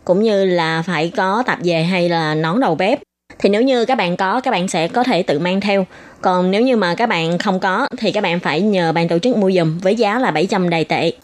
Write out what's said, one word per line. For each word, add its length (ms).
cũng 180
như 220
là 360
phải 360
có 280
tạp 160
dề 220
hay 260
là 260
nón 240
đầu 160
bếp. 240
Thì 100
nếu 120
như 240
các 100
bạn 220
có, 240
các 100
bạn 160
sẽ 200
có 160
thể 200
tự 160
mang 220
theo. 240
Còn 300
nếu 100
như 160
mà 180
các 140
bạn 280
không 220
có 280
thì 140
các 120
bạn 160
phải 220
nhờ 300
ban 160
tổ 120
chức 180
mua 140
giùm 280
với 160
giá 240
là 120
bảy 140
trăm 240
đài 160
tệ, 260